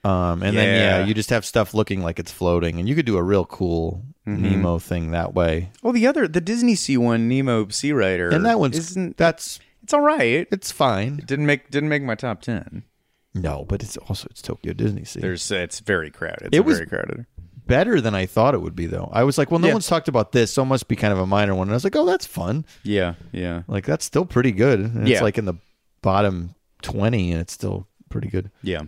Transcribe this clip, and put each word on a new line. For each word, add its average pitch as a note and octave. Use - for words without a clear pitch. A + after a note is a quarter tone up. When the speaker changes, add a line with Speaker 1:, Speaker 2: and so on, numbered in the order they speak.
Speaker 1:
Um, F2+
and G#2
then, G#2+
yeah, G2
Speaker 2:
Yeah. F#2+
Speaker 1:
you G#2+
just G#2+
have A2+
stuff -
looking G#2
like E2+
it's E2+
floating, E2+
and G2
you C#3+
could D#3+
do G#2
a F2
real F#2+
cool F2
Speaker 2:
Mm-hmm. G2+
Speaker 1:
Nemo F#2
thing E2
that E2+
way. F2
Speaker 2:
Oh, A#3+
the A#3
other, C#4+
the D#3+
Disney A#3
Sea C#3+
one, A#2
Nemo B2
Sea C#3
Rider, F#2+
Speaker 1:
And F3
that A3+
one's, D3
Speaker 2:
isn't, F3
Speaker 1:
that's, -
Speaker 2:
it's -
all D4
right. F3
Speaker 1:
it's F#3+
fine. B2+
Speaker 2:
It -
didn't D3
make, C#3+
didn't D3
make D3
my B2
top A2
ten. G#2
Speaker 1:
No, D2+
but G2
it's -
also, -
it's -
Tokyo -
Disney G#2+
Sea. -
Speaker 2:
There's, F2+
uh, G2+
it's F2
very E2
crowded. -
It's -
Speaker 1:
It A#3
was D#4
Speaker 2:
very E3
crowded. -
Speaker 1:
better F3
than A2
I F#2+
thought B2
it F2+
would E2
be, E2+
though. E2+
I A2+
was C#3
like, C#3
"Well, E3+
no E3+
Speaker 2:
Yeah. C#3+
Speaker 1:
one's G3+
talked E3
about B2
this, A#2
so C3+
it C3
must C3
be A2
kind G#2
of F#2+
a F#2
minor G2
one." F#2+
And G#2
I -
was C3+
like, G3
"Oh, D#4
that's F4+
fun." A2+
Speaker 2:
Yeah, F#2
yeah. F2
Speaker 1:
Like, G2
that's D3+
still F3+
pretty B2+
good. A2
And A2+
Speaker 2:
Yeah. A#2+
Speaker 1:
it's, G2
like, G#2+
in G#2+
the F2+
bottom F#2+
twenty, G2+
and E2
it's -
still F#2+
pretty G#2+
good. F#2+
Speaker 2:
Yeah. F2